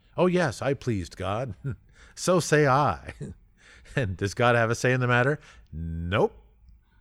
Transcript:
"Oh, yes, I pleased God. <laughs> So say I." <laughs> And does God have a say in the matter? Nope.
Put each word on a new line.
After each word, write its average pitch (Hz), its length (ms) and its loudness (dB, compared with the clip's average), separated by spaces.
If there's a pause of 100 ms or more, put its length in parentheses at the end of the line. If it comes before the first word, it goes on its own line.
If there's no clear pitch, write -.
(160)
"Oh, 175 120 2
yes, 170 340 0
I 135 120 0
pleased 101 440 -6
God. 104 440 -6
<laughs> 135 140 -8 (400)
So 180 240 0
say 151 260 2
I." 131 540 0
<laughs> - 760 -16
And 95 220 -2
does 101 160 -4
God 120 220 2
have 113 140 2
a 117 60 0
say 127 180 2
in 127 80 0
the 123 60 0
matter? 123 320 2 (320)
Nope. 82 640 -2 (680)